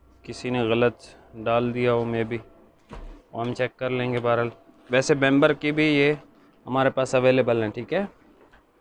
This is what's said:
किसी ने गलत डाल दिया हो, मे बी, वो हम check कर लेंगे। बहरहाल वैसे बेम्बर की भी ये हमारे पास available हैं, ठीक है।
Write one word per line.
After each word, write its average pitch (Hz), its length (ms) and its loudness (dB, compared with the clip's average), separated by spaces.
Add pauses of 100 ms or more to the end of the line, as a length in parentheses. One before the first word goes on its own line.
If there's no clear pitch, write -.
(260)
किसी 123 260 -8
ने 123 160 0
गलत 117 400 0 (300)
डाल 117 340 0
दिया 123 200 0
हो, 117 140 2
मे 117 180 -2
बी, 113 140 -6
वो - 1040 -16
हम 120 120 -4
check 123 220 -6
कर 127 160 -6
लेंगे। 123 280 -2
बहरहाल 117 320 0 (380)
वैसे 135 280 2
बेम्बर 139 380 4
की 147 160 -4
भी 151 160 2
ये 147 300 2 (480)
हमारे 131 260 0
पास 131 240 -2
available 123 480 4
हैं, 107 80 -2
ठीक 120 220 -8
है। 196 140 -2 (720)